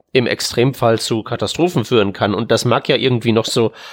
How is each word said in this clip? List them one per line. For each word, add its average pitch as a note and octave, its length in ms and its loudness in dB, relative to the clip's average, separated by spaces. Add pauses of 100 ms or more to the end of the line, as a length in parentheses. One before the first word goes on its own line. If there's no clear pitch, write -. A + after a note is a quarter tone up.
(120)
im B2+ 160 2
Extremfall A#2+ 720 0
zu A2 240 -2
Katastrophen B2 600 -2
führen G2+ 300 2
kann. G#2 220 0
Und A2 160 -2
das A2 120 2
mag A#2+ 240 0
ja D3 80 2
irgendwie A#2 360 0
noch A2 140 2
so A2+ 260 0 (220)